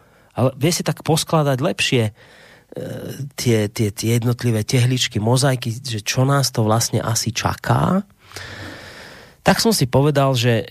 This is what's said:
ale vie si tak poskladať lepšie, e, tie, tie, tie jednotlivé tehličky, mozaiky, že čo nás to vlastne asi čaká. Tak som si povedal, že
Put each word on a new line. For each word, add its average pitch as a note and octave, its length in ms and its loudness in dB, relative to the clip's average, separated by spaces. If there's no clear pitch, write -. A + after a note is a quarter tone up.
ale C3 240 2
vie E3 160 2
si - 80 -4
tak - 240 -4
poskladať D3+ 560 2
lepšie, C#3+ 480 0
e, - 20 -10
tie, A2 320 2
tie, G#2 240 -2
tie A#2 240 0
jednotlivé A#2 480 0
tehličky, B2 560 0
mozaiky, B2 480 0
že A2 320 -8
čo B2+ 240 0
nás C#3 240 2
to A2 160 0
vlastne A2+ 320 2
asi A2 320 -2
čaká. C#3+ 720 0
Tak F#3+ 160 2
som A3+ 160 2
si C3+ 160 0
povedal, C#3 480 2
že A#2 340 0